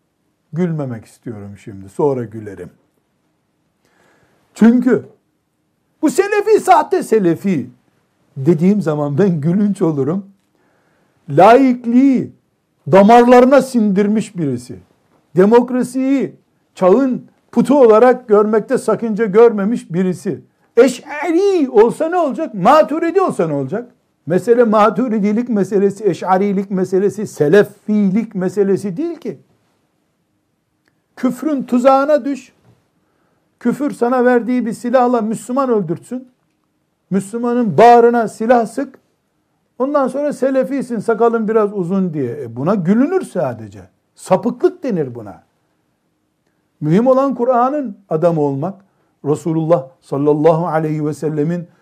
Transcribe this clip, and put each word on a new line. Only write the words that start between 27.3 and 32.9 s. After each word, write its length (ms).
meselesi 600
değil 180
ki. 240
Küfrün 420
tuzağına 640
düş. 280